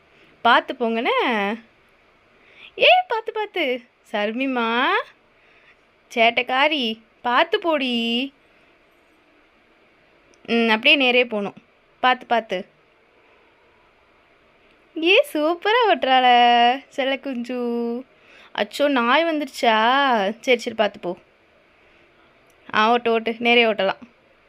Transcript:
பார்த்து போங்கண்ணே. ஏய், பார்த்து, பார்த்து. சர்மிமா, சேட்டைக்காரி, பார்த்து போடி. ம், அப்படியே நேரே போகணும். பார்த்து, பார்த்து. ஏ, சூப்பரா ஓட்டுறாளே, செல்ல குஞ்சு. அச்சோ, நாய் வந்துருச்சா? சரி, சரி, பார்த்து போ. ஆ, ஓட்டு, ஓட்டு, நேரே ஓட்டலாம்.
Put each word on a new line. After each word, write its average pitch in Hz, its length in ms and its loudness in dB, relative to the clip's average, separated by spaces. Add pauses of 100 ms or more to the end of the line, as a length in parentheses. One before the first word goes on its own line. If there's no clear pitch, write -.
(420)
பார்த்து 269 380 2
போங்கண்ணே. 240 680 -2 (1300)
ஏய், 719 320 2
பார்த்து, 453 240 -6
பார்த்து. 339 500 -4 (300)
சர்மிமா, 233 760 -4 (1300)
சேட்டைக்காரி, 247 840 0 (220)
பார்த்து 294 380 0
போடி. 254 720 -2 (2000)
ம், 226 240 0
அப்படியே 233 260 4
நேரே 254 300 2
போகணும். 208 280 -6 (460)
பார்த்து, 254 260 0
பார்த்து. 220 420 -4 (2250)
ஏ, 415 300 4
சூப்பரா 349 400 0 (140)
ஓட்டுறாளே, 247 1000 4
செல்ல 269 300 -4
குஞ்சு. 247 380 -8 (1000)
அச்சோ, - 320 -2
நாய் 269 380 2
வந்துருச்சா? 262 880 0 (240)
சரி, 247 200 0
சரி, 233 160 -10
பார்த்து 208 240 -2
போ. 180 180 -8 (1600)
ஆ, 214 180 2
ஓட்டு, 240 200 0
ஓட்டு, 226 280 -2
நேரே 240 240 4
ஓட்டலாம். 202 360 -2 (500)